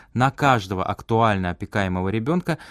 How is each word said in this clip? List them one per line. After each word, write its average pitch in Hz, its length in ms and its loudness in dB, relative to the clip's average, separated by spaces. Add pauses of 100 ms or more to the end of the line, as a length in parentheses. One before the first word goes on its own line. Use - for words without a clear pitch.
(140)
на 127 180 2
каждого 101 540 0
актуально 104 640 0
опекаемого 92 600 -2
ребёнка, 143 480 -2 (140)